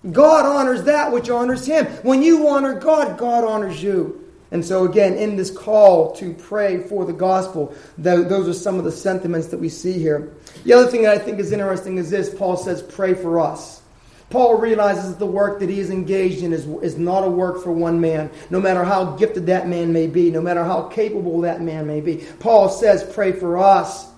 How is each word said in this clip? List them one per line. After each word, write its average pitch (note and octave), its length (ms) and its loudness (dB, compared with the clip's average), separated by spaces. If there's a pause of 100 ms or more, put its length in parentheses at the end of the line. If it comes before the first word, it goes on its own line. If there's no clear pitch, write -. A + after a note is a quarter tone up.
(120)
God D4 360 6
honors C4 360 0
that D4 300 2
which A#3+ 160 -2
honors B3 380 -2
him. D4+ 180 2 (160)
When C4 220 2
you D#4 260 6
honor C4+ 240 0
God, D4+ 440 0
God A#3+ 260 0
honors G3+ 380 -4
you. F3+ 400 -4 (300)
And E3+ 120 -4
so F#3 220 0
again, G3 300 2
in G#3 200 -4
this F#3 140 -4
call F#3+ 640 6
to F3+ 200 -10
pray G3+ 440 -4
for F#3 260 -6
the E3+ 80 -6
gospel, F#3 600 -2 (280)
th-, F3 260 2
those F#3 200 0
are F3 60 -2
some F#3 240 -4
of E3+ 80 -4
the D#3+ 60 -2
sentiments F3 560 -4
that - 120 -10
we E3 100 -4
see F#3 240 -6
here. D#3 380 -2 (320)
The A#3+ 100 6
other B3 140 8
thing B3 140 0
that G#3+ 120 4
I G3+ 40 2
think G3+ 220 -6
is F#3+ 120 -6
interesting F#3+ 460 -4
is E3 120 -6
this. F#3+ 240 -4
Paul F#3 220 -4
says, F3+ 260 -6
"Pray F#3 340 -2
for E3+ 240 -2
us." C#3+ 420 -6 (480)
Paul A#3+ 280 4
realizes G3+ 520 0
that F3 100 -12
the G#3 60 -4
work G3+ 340 -2
that F#3 100 -4
he G3 100 -4
is F3+ 100 -6
engaged F#3 520 -2
in E3+ 120 -2
is, D3 120 -6 (160)
is D3+ 160 -6
not F3+ 280 0
a F#3 40 0
work F3+ 340 -2
for F3+ 80 -6
one E3+ 280 0
man, D#3 300 -2 (200)
no F#3 120 -2
matter F#3 220 0
how F#3 340 -2
gifted F3 300 -2
that F#3 200 0
man E3+ 240 -2
may D#3+ 160 0
be, E3 240 2
no D#3+ 100 -4
matter F3 220 -2
how F#3 200 -2
capable F3 580 -4
that E3+ 200 -4
man D#3 240 -6
may D3+ 140 -4
be. D#3 240 -4 (160)
Paul G#3 300 6
says, G3 340 2
"Pray F#3+ 300 -2
for F3+ 240 -4
us." F#3 500 2 (100)